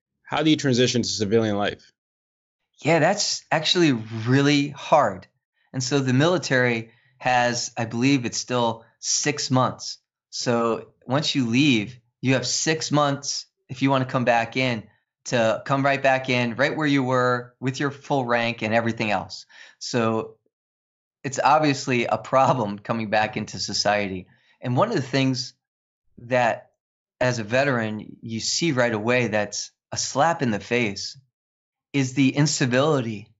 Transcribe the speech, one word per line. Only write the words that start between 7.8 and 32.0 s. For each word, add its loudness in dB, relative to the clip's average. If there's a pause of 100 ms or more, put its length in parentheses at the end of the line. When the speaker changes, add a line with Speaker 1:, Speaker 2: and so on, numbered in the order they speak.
Speaker 2:
believe 0
it's -6
still -2 (140)
six -4
months. 0 (320)
So -2 (180)
once -2
you 0
leave, 2 (220)
you 2
have 0
six -2
months, -2 (220)
if -8
you 2
wanna 2
come -2
back 0
in, -2 (440)
to 0
come 0
right 2
back 2
in, 0
right 0
where -2
you 2
were 0
with -4
your 0
full -4
rank 0
and 0
everything 0
else. -6 (320)
So -2 (880)
it's -6
obviously 2
a 0
problem 2
coming -6
back 0
into -6
society. -2 (340)
And -4
one 2
of -4
the 0
things -2 (640)
that 0 (500)
as 0
a -6
veteran, -2
you -8
see -2
right 2
away 0
that's -4 (220)
a -10
slap 0
in 0
the -2
face -4 (760)
is 0